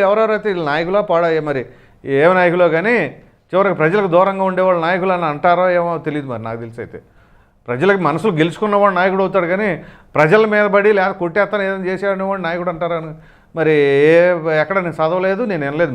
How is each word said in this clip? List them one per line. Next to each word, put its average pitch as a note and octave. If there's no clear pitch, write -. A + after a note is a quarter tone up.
ఎవరెవరైతే G#3+
వీళ్ళు F3
నాయకులో E3+
పాడయ్యే E3
మరి C3
ఏ -
నాయకులో F3+
కానీ A3
చివరికి F#3
ప్రజలకు G3
దూరంగా F#3+
ఉండేవాళ్ళు F#3
నాయకులు F#3
అని E3+
అంటారో F3
ఏమో E3+
తెలియదు D3
మరి. A2
నాకు A#2
తెలిసి A2+
అయితే E2+
ప్రజలకు F#3
మనసులు E3
గెలుచుకున్నవాడు G3+
నాయకుడు F#3+
అవుతాడు, F#3
కానీ G3+
ప్రజల D#3
మీద G#3
పడి G3+
లేదా F#3+
కొట్టేస్తాను G3
ఏదైనా F#3+
చేసేవాడిని F#3+
వాడు F#3+
నాయకుడు F3
అంటారని E3
మరి D#3
ఏ, -
ఎక్కడ G3
నేను E3
చదవలేదు, F#3
నేను D#3+
వినలేదు D3